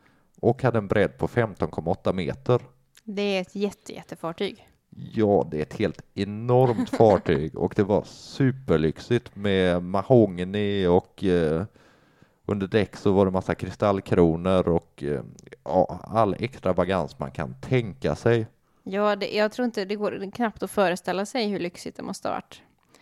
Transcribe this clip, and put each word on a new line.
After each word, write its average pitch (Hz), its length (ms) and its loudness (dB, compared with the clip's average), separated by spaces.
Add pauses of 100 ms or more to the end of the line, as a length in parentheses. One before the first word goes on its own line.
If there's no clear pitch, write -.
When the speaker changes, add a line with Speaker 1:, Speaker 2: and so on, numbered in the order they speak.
(400)
Speaker 1:
och - 240 0
hade 117 140 2
en 101 100 -2
bredd 101 300 0
på - 100 -2
femton 101 420 -2
komma 82 220 -4
åtta 98 220 -2
meter. 92 480 -2 (420)
Speaker 2:
Det 202 180 -8
är 196 200 -2
ett - 140 -16
jätte-, 196 380 -8
jättefartyg. - 720 -10 (240)
Speaker 1:
Ja, 101 640 2
det 76 60 -6
är 76 40 -4
ett - 180 -8
helt 92 220 -4 (120)
enormt 120 760 2
Speaker 2:
<laughs> - 80 -4
Speaker 1:
fartyg 85 600 4
och - 180 -2
det 107 80 2
var 95 200 0
superlyxigt - 1300 -2
med 92 480 2
mahogny 98 1040 2
och, 90 360 2
eh, 85 400 2 (840)
under 98 220 -2
däck 101 280 -2
så - 160 2
var 98 140 6
det 92 60 2
massa 92 240 -2
kristallkronor 92 1120 2
och, - 340 -2
eh, 71 180 -4 (420)
ja, - 400 0
all 104 360 0
extravagans 90 800 -2
man 69 120 -8
kan 65 300 -8
tänka 110 540 -2
sig. 117 320 0 (360)
Speaker 2:
Ja, 202 320 -2
det, 196 200 -8
jag 214 160 0
tror 247 140 -4
inte, 220 200 -4
det 202 100 -6
går 202 360 -6
knappt 226 320 -4
att 190 80 -8
föreställa 185 540 -2
sig 220 240 -4
hur 196 100 -4
lyxigt - 380 -10
det - 60 -12
måste - 240 -10
ha 95 80 -4
varit. - 260 -14 (400)